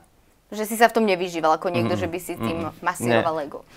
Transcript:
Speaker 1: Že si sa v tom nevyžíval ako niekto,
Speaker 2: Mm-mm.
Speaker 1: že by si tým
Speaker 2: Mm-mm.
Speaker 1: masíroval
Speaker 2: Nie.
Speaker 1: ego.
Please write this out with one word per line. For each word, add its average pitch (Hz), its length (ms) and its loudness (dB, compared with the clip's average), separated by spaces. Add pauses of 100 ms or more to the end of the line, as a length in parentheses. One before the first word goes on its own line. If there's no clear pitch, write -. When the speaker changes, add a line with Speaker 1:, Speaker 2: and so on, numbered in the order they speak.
(500)
Speaker 1:
Že 214 160 -6
si 220 100 -4
sa 226 120 6
v 226 60 0
tom 226 100 4
nevyžíval 175 480 2
ako 165 160 0
niekto, 170 240 0
Speaker 2:
Mm-mm. 180 80 0
Speaker 1:
že 180 80 -2
by 170 120 -6
si 170 160 -8
tým - 280 -4
Speaker 2:
Mm-mm. 160 160 -10
Speaker 1:
masíroval 156 560 0
Speaker 2:
Nie. 156 80 -4
Speaker 1:
ego. 143 160 -12 (180)